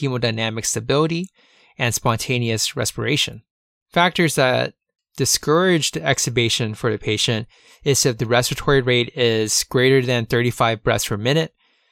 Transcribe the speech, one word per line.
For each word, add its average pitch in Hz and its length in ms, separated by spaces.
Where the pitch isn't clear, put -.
hemodynamic 113 640
stability 156 640
and 120 160
spontaneous 117 800
respiration. 117 680
Factors 175 440
that 127 380
discourage 160 760
the 160 80
extubation 117 760
for 120 140
the 107 80
patient 110 480
is 143 220
if 117 120
the 120 80
respiratory 127 540
rate 123 340
is 113 500
greater 131 400
than 120 220
thirty-five 117 560
breaths 110 240
per 110 100
minute, 139 360